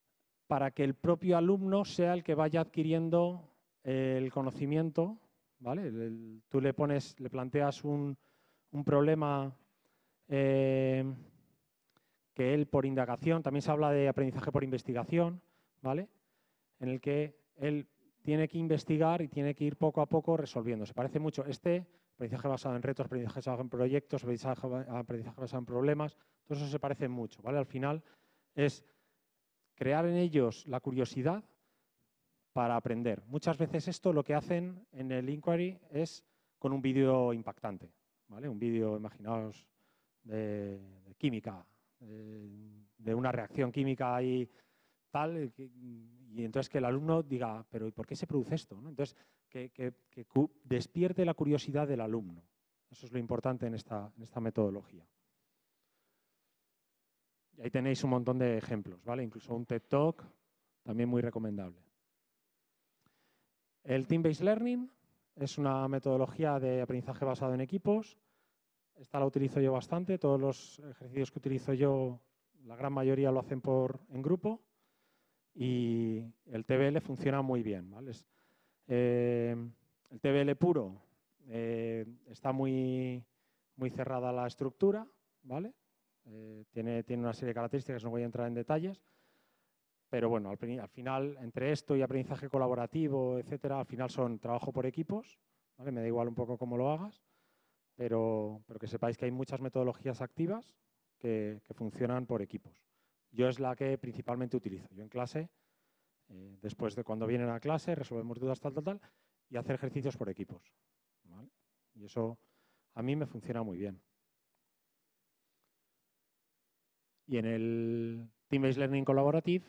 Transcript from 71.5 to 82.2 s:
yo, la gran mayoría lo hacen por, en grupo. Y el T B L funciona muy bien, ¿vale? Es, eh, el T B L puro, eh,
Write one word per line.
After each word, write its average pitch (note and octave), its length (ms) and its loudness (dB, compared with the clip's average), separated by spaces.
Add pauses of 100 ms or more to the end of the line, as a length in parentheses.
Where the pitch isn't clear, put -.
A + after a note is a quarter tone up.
yo, C3 460 2 (460)
la A#2 100 -16
gran C3+ 160 -4
mayoría C3+ 400 4
lo C3 80 4
hacen B2 220 -4
por, C3 480 2
en C3 120 -6
grupo. F3+ 400 0 (920)
Y A#2 680 0 (240)
el A2+ 180 -6
T C3 120 2
B C#3 100 6
L D3 140 2
funciona C#3 400 0
muy B2+ 220 0
bien, F#2+ 260 -4
¿vale? A#2+ 220 -14
Es, - 140 -16 (640)
eh, A#2+ 680 2 (540)
el A#2+ 100 -18
T C#3 120 2
B C#3+ 100 6
L C#3+ 140 4
puro, B2+ 460 2 (460)
eh, A2+ 580 -4 (200)